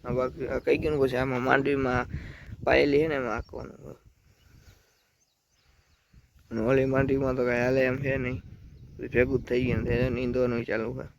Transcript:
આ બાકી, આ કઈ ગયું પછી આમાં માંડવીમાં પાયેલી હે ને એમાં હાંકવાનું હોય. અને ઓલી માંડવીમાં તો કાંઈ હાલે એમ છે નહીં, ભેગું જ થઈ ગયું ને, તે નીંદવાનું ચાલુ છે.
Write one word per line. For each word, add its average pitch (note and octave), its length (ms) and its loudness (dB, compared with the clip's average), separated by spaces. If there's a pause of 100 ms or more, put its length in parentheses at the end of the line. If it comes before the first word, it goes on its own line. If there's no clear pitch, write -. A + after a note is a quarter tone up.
આ B2 80 -4
બાકી, B2+ 340 -2
આ C3 120 -2
કઈ C#3+ 180 2
ગયું D#3 240 0
પછી B2 160 2
આમાં C3 240 0
માંડવીમાં C3 640 2 (580)
પાયેલી C#3 380 4
હે D#3+ 60 2
ને D3+ 80 -2
એમાં B2+ 160 -4
હાંકવાનું - 520 -10
હોય. - 120 -16 (2500)
અને A2+ 100 -2
ઓલી C3+ 240 4
માંડવીમાં C3+ 500 2
તો B2+ 100 0
કાંઈ A#2+ 180 2
હાલે C3 220 2
એમ B2+ 120 0
છે C3+ 200 -2
નહીં, B2+ 240 -4 (720)
ભેગું B2+ 260 4
જ B2 60 -6
થઈ B2 200 0
ગયું A2+ 180 0
ને, B2 60 -4
તે B2 200 2
નીંદવાનું B2 560 -2
ચાલુ A2 280 -4
છે. B2+ 120 -10 (140)